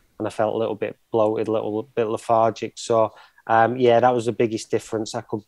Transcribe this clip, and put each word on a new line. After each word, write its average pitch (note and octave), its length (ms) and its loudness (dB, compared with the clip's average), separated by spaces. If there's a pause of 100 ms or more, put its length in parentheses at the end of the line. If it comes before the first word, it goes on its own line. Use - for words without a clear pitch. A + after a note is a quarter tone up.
(180)
and G#2+ 80 -6
I G2+ 40 -6
felt A2 240 -2
a A2 40 -4
little A2 160 -4
bit G#2+ 240 -8 (120)
bloated, A2 380 0
a A2 40 -2
little G#2+ 300 -4 (120)
bit A#2+ 100 -2
lethargic. A2+ 720 -2
So, A2+ 380 0 (320)
um, A2+ 320 4
yeah, A#2+ 220 6
that B2+ 140 4
was A#2 120 -2
the A#2+ 60 0
biggest A2 380 -4
difference. A2 440 -4
I A2+ 80 -8
could G#2+ 260 -8